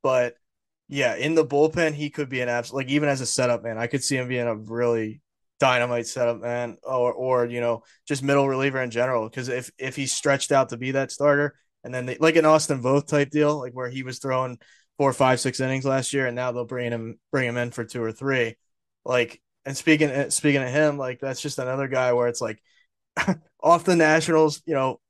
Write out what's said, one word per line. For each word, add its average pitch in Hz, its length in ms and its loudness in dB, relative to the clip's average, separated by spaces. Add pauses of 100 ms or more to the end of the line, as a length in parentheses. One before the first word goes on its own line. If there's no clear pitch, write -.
but 127 320 0 (520)
yeah, 131 280 0
in 139 200 -2
the 156 120 4
bullpen, 156 480 2
he 147 160 -6
could 139 180 -6
be 127 140 -4
an 123 80 -2
abs-, 120 240 -4
like, 131 140 -4
even 147 200 2
as 135 140 -2
a 117 40 -4
setup 123 360 0
man, 113 160 -6
I 117 80 -4
could 131 180 -4
see 139 120 -2
him 127 120 -4
being 123 180 -2
a 113 80 -2
really 113 680 -2 (380)
dynamite 123 460 2
setup 120 360 -2
man 120 400 -6
or, 123 320 0
or, 127 320 0
you 120 160 -6
know, 117 220 -2 (220)
just 135 160 -4
middle 139 240 4
reliever 135 360 0
in 123 80 -4
general. 117 400 0
'Cause 127 180 -8
if, 123 300 -6
if 131 180 -8
he's 135 160 -4
stretched 139 400 0
out 135 180 4
to 123 60 -8
be 127 140 -6
that 135 200 -2
starter, 143 440 2 (300)
and 127 100 -12
then 127 100 -6
they, 131 140 -6
like 160 180 4
an 156 80 6
Austin 156 380 4
Voth 139 240 2
type 143 240 2
deal, 147 280 2
like, 127 140 -10
where 127 160 -8
he 131 140 -8
was 127 160 -10
throwing 127 400 -2 (400)
four, 135 160 4
five, 127 260 4
six 127 180 -2
innings 131 280 -2
last 135 260 0
year, 135 140 0
and 120 100 -4
now 123 160 -4
they'll 120 140 -6
bring 123 260 -4
him, 113 260 -8 (140)
bring 131 160 0
him 120 80 -4
in 120 140 -4
for 117 140 -8
two 117 180 -8
or 113 100 -4
three. 127 440 -2 (500)
Like, 123 340 -2 (240)
and 135 100 -8
speaking, 151 360 2
uh, 135 180 -2
speaking 139 340 0
of 127 60 -4
him, 147 300 2
like, 127 220 -6
that's 135 200 -6
just 143 180 -8
another 131 300 -4
guy 127 240 2
where 123 160 2
it's 120 140 -4
like, 110 200 -8 (540)
<laughs> - 220 0 (240)
off 165 220 6
the 180 120 4
Nationals, 160 680 4
you 160 80 -2
know 131 360 0